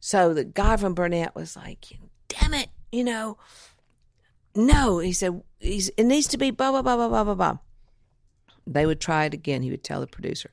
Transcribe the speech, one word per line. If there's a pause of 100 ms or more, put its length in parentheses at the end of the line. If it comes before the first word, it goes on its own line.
So
the
guy
from
Burnett
was
like, (300)
Damn
it, (240)
you
know, (1160)
no.
He
said, (160)
he's,
It
needs
to
be
blah,
blah,
blah,
blah,
blah,
blah,
blah. (1080)
They
would
try
it
again,
he
would
tell
the
producer.